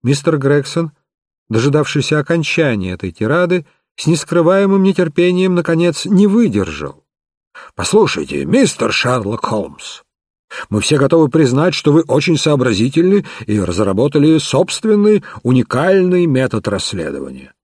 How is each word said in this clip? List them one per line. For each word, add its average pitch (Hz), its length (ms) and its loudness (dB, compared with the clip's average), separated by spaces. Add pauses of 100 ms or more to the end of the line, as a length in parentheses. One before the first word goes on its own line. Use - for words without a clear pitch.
Мистер 143 340 0
Грегсон, 143 540 -2 (560)
дожидавшийся 139 720 0
окончания 139 760 -2
этой 90 180 -8
тирады, 170 560 -2 (280)
с - 120 -6
нескрываемым 185 760 2
нетерпением, 180 720 0
наконец, 170 520 0
не 196 200 4
выдержал. 98 760 -2 (720)
«Послушайте, 85 720 0
мистер 214 460 0
Шерлок 117 540 -2
Холмс, - 560 -8 (680)
мы 104 120 -2
все 151 160 0
готовы 143 320 2
признать, 151 460 2
что - 160 0
вы 160 100 4
очень 156 360 0
сообразительны 147 880 0 (200)
и 107 140 0
разработали 110 800 2
собственный 208 840 0 (200)
уникальный 175 840 2
метод 127 420 0
расследования. 69 840 -8 (100)